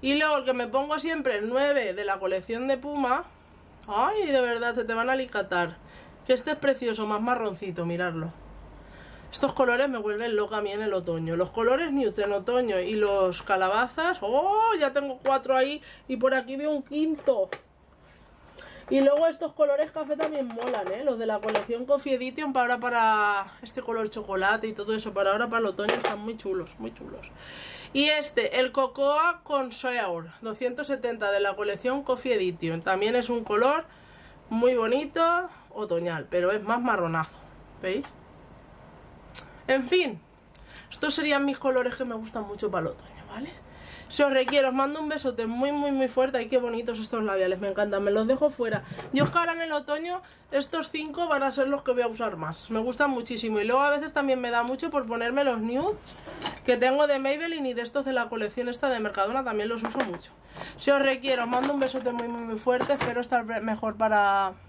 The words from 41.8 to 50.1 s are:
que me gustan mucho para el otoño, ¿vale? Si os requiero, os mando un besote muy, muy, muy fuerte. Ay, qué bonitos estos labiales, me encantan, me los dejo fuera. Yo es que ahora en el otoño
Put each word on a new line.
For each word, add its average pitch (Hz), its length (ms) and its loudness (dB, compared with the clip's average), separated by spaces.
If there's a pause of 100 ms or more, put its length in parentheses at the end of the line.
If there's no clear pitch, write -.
que 262 80 -4
me 240 120 -6
gustan 220 300 -8
mucho 202 240 -4
para 170 180 -2
el - 0 -
otoño, - 420 -12
¿vale? 262 240 -12 (560)
Si - 140 2
os 277 100 4
requiero, 269 340 4
os 254 60 0
mando 277 260 0
un 311 80 -4
besote 269 380 -2
muy, 240 260 0
muy, 285 200 0
muy 269 180 2
fuerte. 262 280 0
Ay, 233 120 -4
qué 262 80 2
bonitos 233 420 -2
estos 220 240 -4
labiales, 190 380 0
me 202 80 -2
encantan, 202 340 0
me 202 80 2
los 220 160 2
dejo 262 220 2
fuera. 226 340 -4 (300)
Yo 269 100 4
es - 60 2
que - 80 0
ahora 339 160 2
en 330 80 -4
el 330 100 -4
otoño 320 500 -4 (300)